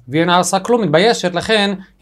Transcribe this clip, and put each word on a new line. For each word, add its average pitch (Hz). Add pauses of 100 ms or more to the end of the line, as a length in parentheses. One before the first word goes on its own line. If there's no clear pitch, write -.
והיא 143
אינה 175
עושה 180
כלום, 226
מתביישת, 180
לכן 202 (280)